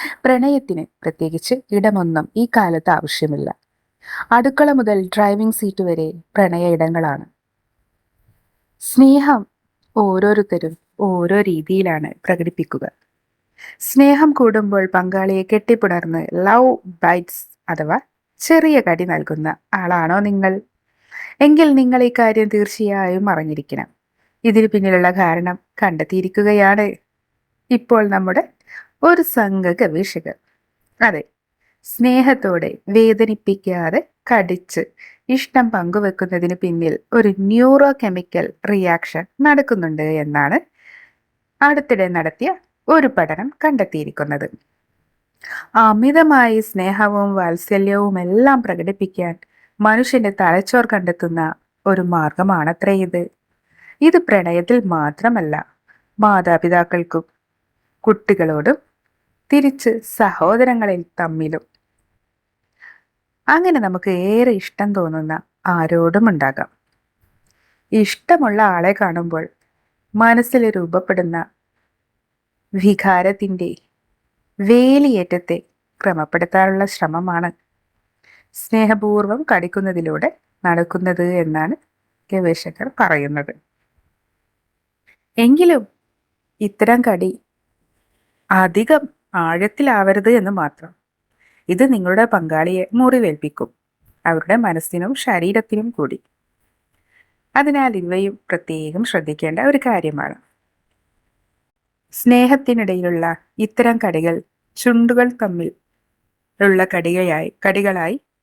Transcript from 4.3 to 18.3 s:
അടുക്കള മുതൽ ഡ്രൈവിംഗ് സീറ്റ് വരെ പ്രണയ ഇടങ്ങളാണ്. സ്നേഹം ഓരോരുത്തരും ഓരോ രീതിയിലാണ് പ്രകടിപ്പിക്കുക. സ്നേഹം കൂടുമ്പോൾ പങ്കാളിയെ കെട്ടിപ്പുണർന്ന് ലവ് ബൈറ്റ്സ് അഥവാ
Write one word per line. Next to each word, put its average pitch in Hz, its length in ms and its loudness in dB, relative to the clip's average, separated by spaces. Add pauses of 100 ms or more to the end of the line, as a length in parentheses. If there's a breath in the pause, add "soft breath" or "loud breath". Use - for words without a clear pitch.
അടുക്കള 277 320 2 (120)
മുതൽ 208 200 0 (140)
ഡ്രൈവിംഗ് 208 440 0
സീറ്റ് 196 300 -4
വരെ 160 180 -2 (300)
പ്രണയ 175 400 2
ഇടങ്ങളാണ്. 160 500 -2 (1600)
സ്നേഹം 269 520 4 (600)
ഓരോരുത്തരും 190 720 0 (320)
ഓരോ 180 320 0 (100)
രീതിയിലാണ് 165 600 -2 (140)
പ്രകടിപ്പിക്കുക. 170 580 -4 (1040 loud breath)
സ്നേഹം 285 420 6 (100)
കൂടുമ്പോൾ 208 460 2 (100)
പങ്കാളിയെ 190 560 -2
കെട്ടിപ്പുണർന്ന് 180 720 0 (240)
ലവ് 247 240 4 (320)
ബൈറ്റ്സ് 175 400 -2 (300)
അഥവാ 156 260 -4 (480)